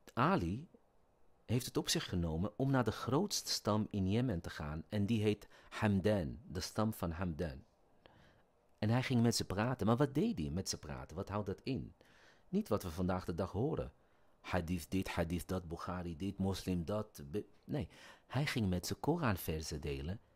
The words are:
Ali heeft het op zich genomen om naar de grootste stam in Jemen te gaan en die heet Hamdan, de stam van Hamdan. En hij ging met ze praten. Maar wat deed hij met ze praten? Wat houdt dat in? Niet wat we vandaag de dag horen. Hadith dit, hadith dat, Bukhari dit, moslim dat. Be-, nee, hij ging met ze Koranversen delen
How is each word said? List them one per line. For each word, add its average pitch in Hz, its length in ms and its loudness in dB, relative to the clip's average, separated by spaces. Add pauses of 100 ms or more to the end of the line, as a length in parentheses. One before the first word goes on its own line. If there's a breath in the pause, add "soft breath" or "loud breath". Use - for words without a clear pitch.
(120)
Ali 127 560 2 (760)
heeft 123 220 0
het - 100 -4
op 151 120 -2
zich - 200 0
genomen 85 500 0
om 135 120 2
naar 131 140 6
de 107 80 2
grootste - 580 0
stam 107 400 2
in 95 200 2
Jemen 110 300 2
te - 100 -6
gaan 78 380 -6
en 101 180 0
die 110 160 2
heet 107 260 2 (200 loud breath)
Hamdan, 98 760 2
de 85 140 -6
stam 110 340 0
van 87 160 -2
Hamdan. 82 540 -4 (1160 soft breath)
En 107 80 2
hij 123 120 4
ging 120 200 4
met 117 140 6
ze - 80 0
praten. 107 420 0
Maar 117 100 6
wat 127 180 2
deed 185 240 2
hij - 120 -2
met - 180 -2
ze - 100 -4
praten? 71 380 -10
Wat 98 120 -4
houdt 101 180 -2
dat 95 160 -4
in? 127 320 -4 (540 soft breath)
Niet 208 200 0
wat 104 140 0
we 92 80 -4
vandaag 90 340 0
de 90 100 -4
dag 87 180 -2
horen. 139 400 -2 (480 soft breath)
Hadith 87 500 -2
dit, 95 180 0
hadith 85 400 -2
dat, 90 200 -4
Bukhari 87 480 -6
dit, 95 220 -4
moslim 92 460 0
dat. 104 460 -4
Be-, - 160 -4 (180)
nee, 80 240 -4 (380 loud breath)
hij 139 200 0
ging 113 220 0
met 90 180 0
ze - 80 -2
Koranversen 95 840 -2
delen 76 400 -4 (160 soft breath)